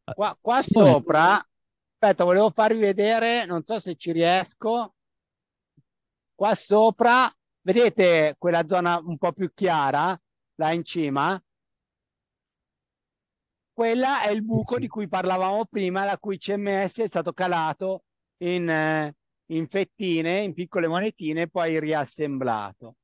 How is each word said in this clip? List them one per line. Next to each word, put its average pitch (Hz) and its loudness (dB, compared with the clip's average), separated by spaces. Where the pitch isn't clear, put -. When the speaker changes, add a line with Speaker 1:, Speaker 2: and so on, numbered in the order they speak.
Speaker 1:
Qua, - -4
qua 247 0
Speaker 2:
Simone. 202 6
Speaker 1:
sopra, 160 2
aspetta, 190 2
volevo 190 4
farvi 220 2
vedere, 220 0
non 170 -6
so 220 -6
se 175 -10
ci 170 -8
riesco. 185 0
Qua 202 0
sopra, 226 4
vedete 180 2
quella 170 0
zona 175 0
un 165 -8
po' 175 -2
più 190 -6
chiara, 160 0
là 160 -2
in 170 -2
cima? 156 -2
Quella 240 -2
è 208 0
il 214 -2
buco 220 -2
Speaker 2:
Sì. 240 -2
Speaker 1:
di 240 -6
cui 208 -8
parlavamo 185 -2
prima, 190 -4
la 202 -4
cui 196 -8
C - -6
M 202 -2
S 180 -8
è 220 -2
stato 170 -4
calato 175 -4
in, 175 -2
eh, 156 -2
in 160 -4
fettine, 180 -2
in 185 -6
piccole 170 -4
monetine, 170 -4
e 165 -6
poi 165 -4
riassemblato. 131 -6